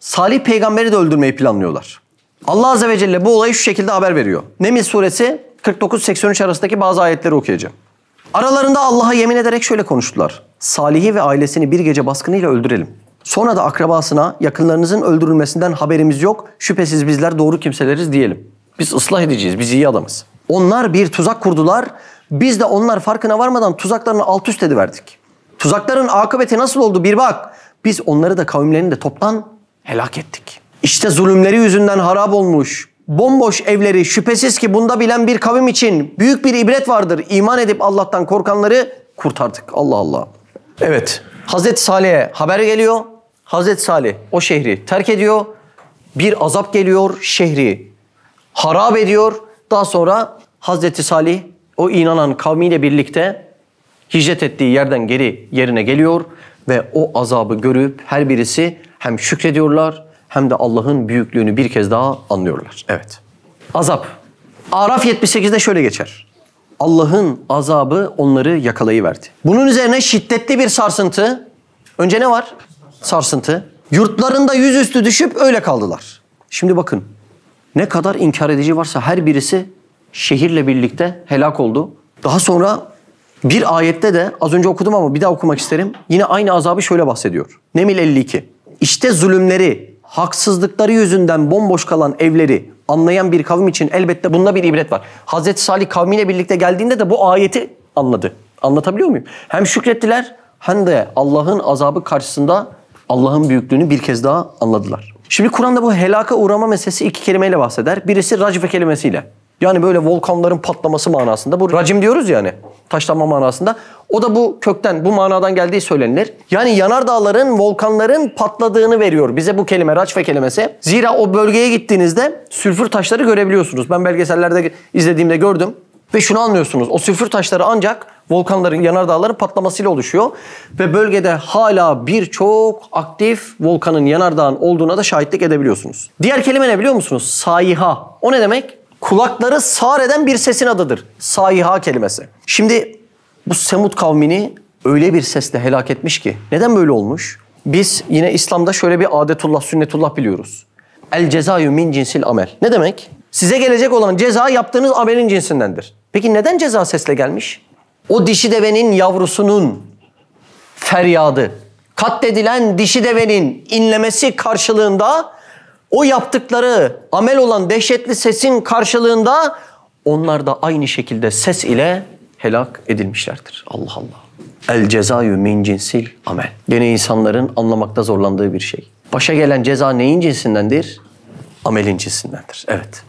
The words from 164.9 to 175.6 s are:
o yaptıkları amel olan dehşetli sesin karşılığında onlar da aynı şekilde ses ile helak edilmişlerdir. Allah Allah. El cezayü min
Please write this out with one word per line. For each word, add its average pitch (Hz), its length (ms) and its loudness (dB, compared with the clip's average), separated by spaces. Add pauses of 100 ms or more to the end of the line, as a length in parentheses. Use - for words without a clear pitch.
o 285 140 2
yaptıkları 240 920 0 (160)
amel 226 260 2
olan 220 320 2
dehşetli 240 440 -2
sesin 226 460 0
karşılığında 233 960 0 (480)
onlar 151 420 0
da 135 160 -2
aynı 156 260 -2
şekilde 117 420 -4
ses 175 340 -2
ile 165 380 0 (360)
helak 120 500 -4
edilmişlerdir. - 800 -8
Allah - 280 -10
Allah. - 800 -10
El 110 140 2
cezayü 110 480 0
min 104 260 0